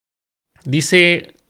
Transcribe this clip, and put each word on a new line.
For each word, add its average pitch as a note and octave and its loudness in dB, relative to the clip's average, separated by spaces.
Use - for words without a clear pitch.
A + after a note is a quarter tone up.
Dice, E3+ 0